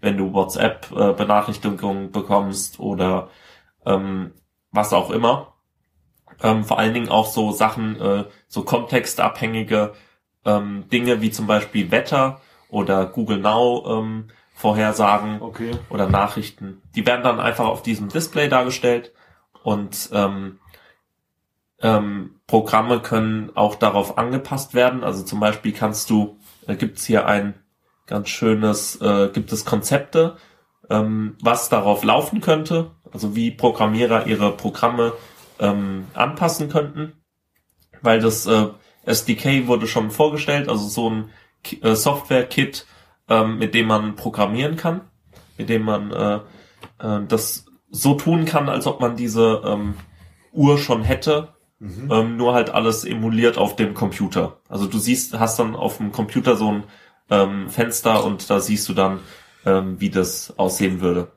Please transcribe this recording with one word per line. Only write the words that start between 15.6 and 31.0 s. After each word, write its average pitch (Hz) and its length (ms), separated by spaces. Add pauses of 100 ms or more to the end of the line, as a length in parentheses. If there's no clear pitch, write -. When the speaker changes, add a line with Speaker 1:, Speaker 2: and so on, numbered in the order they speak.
Speaker 1:
oder 101 200
Nachrichten. 98 720 (140)
Die 110 100
werden 123 180
dann 120 160
einfach 117 260
auf - 180
diesem 107 260
Display 156 400
dargestellt 127 640 (500)
und, 104 500
ähm, 98 460 (1200)
ähm, 104 540 (120)
Programme 113 520
können 110 560
auch 104 200
darauf 101 420
angepasst 131 560
werden. 123 300
Also 95 200
zum 101 160
Beispiel 107 320
kannst 107 380
du, 104 280 (300)
äh, 107 80
gibt's 107 300
hier 107 200
ein 101 300 (520)
ganz 104 220
schönes, 107 720
äh, 101 320
gibt - 180
es 107 140
Konzepte, 139 720 (520)
ähm, 107 520